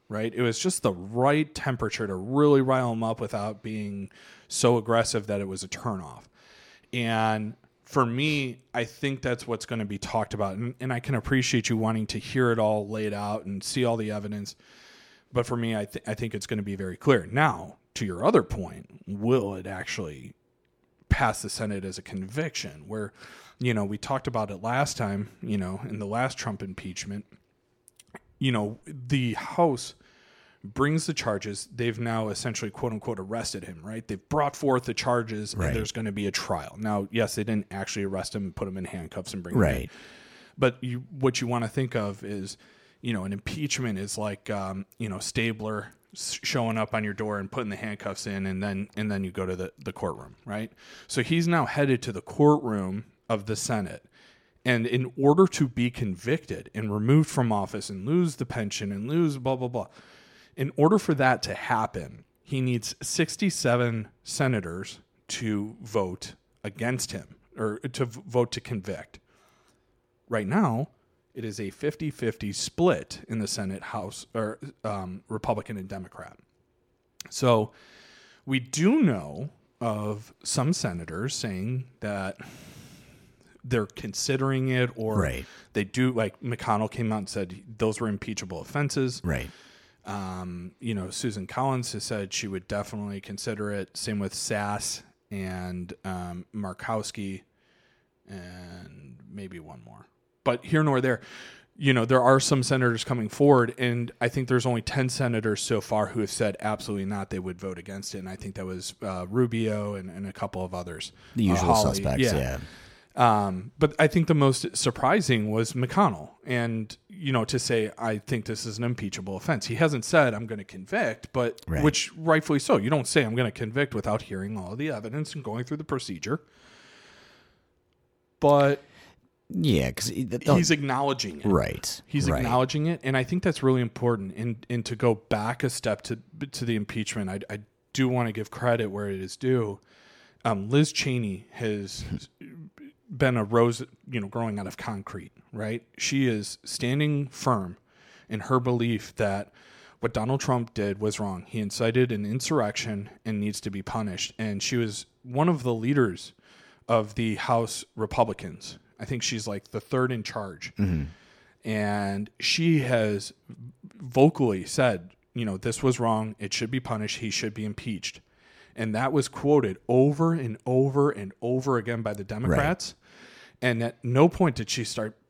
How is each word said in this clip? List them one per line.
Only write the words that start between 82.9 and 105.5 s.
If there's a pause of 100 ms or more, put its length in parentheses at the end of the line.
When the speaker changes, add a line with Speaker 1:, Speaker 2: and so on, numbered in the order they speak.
Speaker 1:
they're
considering
it,
or
Speaker 2:
Right. (280)
Speaker 1:
they
do,
like,
McConnell
came
out
and
said (160)
those
were
impeachable
offenses.
Speaker 2:
Right. (560)
Speaker 1:
Um,
you
know,
Susan
Collins
has
said
she
would
definitely
consider
it.
Same
with
Sass (260)
and, (100)
um,
Markowski (840)
and (120)
maybe
one
more. (380)
But
here
nor
there, (560)
you
know,
there
are
some
senators
coming
forward,
and
I
think
there's
only
ten
senators